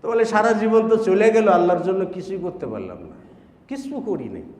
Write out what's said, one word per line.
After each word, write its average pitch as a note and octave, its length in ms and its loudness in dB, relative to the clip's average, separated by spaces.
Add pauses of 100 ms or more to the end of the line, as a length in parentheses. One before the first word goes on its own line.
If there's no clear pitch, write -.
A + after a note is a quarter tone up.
তো - 60 -6
বলে, A3+ 160 2
"সারা A3 280 2
জীবন A3 360 2
তো A3 80 4
চলে G#3 340 4
গেল, G#3+ 180 4
আল্লাহর F3 340 4
জন্য F#3+ 240 -2
কিছুই F#3 360 -10
করতে E3+ 240 -8
পারলাম F#2+ 340 -10
না, E2 140 -18 (540)
কিছু C4+ 320 -10
করি D3+ 280 -6
নাই। F#2+ 140 -12 (180)